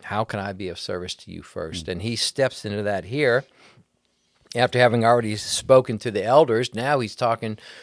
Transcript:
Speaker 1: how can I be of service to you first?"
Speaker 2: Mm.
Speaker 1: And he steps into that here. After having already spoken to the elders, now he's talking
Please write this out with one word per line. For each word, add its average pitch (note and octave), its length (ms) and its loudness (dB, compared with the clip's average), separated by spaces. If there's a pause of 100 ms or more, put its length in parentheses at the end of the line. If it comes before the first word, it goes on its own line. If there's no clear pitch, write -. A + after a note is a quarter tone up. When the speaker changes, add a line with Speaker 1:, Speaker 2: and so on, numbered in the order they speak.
Speaker 1:
how G#2+ 200 -2
can G#2+ 160 -8
I G2+ 120 -6
be F#2+ 160 -8
of E2 120 -10
service F2+ 360 -8
to - 140 -20
you E2+ 120 -14
first?" E2 440 -10
Speaker 2:
Mm. F#2+ 60 -4
Speaker 1:
And F2+ 100 -6
he A2+ 140 -4
steps - 480 -2
into G#2 180 -4
that G2 220 -2
here. B2+ 400 0 (1120)
After B2 240 0
having A#2+ 260 4
already A2+ 320 4
spoken B2+ 640 4
to A#2+ 120 -4
the G2 140 -2
elders, B2 500 4
now C3 260 0
he's A2 160 -8
talking A2+ 420 -4 (240)